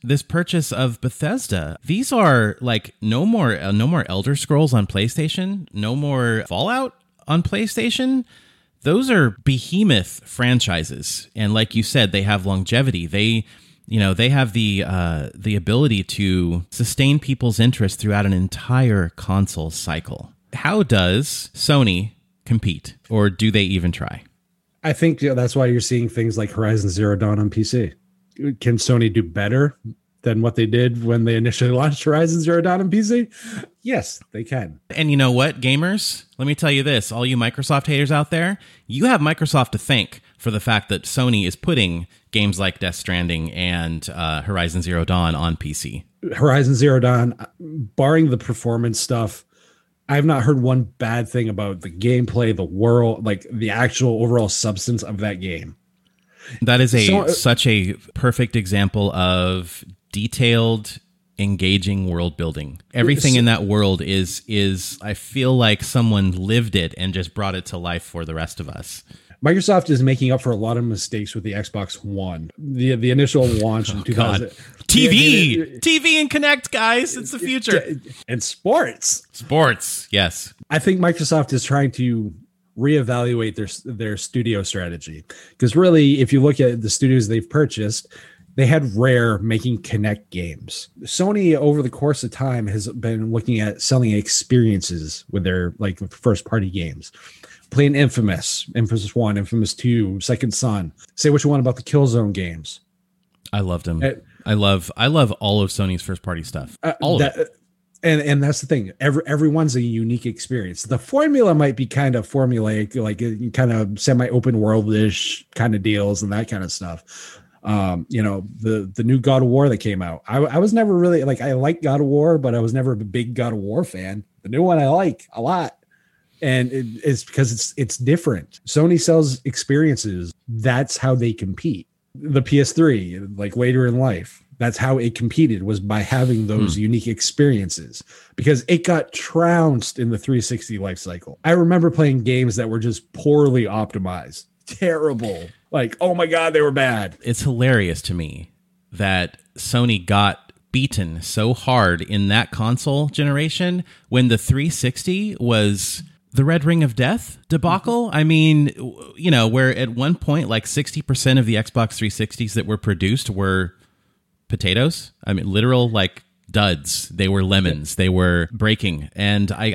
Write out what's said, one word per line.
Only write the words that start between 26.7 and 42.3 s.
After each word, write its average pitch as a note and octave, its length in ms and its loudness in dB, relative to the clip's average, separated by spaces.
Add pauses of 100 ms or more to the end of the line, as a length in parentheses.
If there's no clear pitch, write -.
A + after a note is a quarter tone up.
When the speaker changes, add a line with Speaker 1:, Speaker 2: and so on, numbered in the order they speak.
Speaker 2:
Zero G2+ 260 0
Dawn G#2 220 0
on G#2 140 0
P A2 120 0
C. A#2 300 -2 (680)
Can A#2+ 180 2
Sony A#2 360 2
do A2+ 80 2
better G#2 560 0 (460)
than A2+ 180 0
what A#2 140 0
they A#2 100 2
did A#2+ 380 2
when A#2 220 2
they A2+ 100 2
initially A#2+ 360 0
<laughs> B2 80 2
launched C#3+ 240 0
Horizon E3 380 2
Zero E3+ 200 2
Dawn F3+ 200 0
on F#3 80 0
P G#3 140 2
C? A3+ 240 0 (560)
Yes, A3 360 -6 (120)
they A2+ 120 -8
can. G2+ 360 -6 (100)
Speaker 1:
And D#3 220 0
you C#3+ 60 4
know C3 140 4
what, C3 300 0
gamers? D3+ 640 -2 (140)
Let C3 80 -2
me D3 80 0
tell D#3 160 0
you C3+ 100 2
this, C3 300 -2
all A#2+ 160 -4
you B2+ 100 0
Microsoft C3+ 480 -2
haters C#3+ 260 0
out D3 200 0
there, E3+ 260 -2 (300)
you C3+ 180 -2
have A#3+ 160 4
Microsoft D3+ 500 2
to - 60 -2
thank - 440 -2 (180)
for A#2 100 -4
the G#2+ 100 -2
fact G#2+ 300 -2
that F#2+ 140 -4
Sony A#2+ 420 0
is F#2 100 -4
putting F#2 520 0 (240)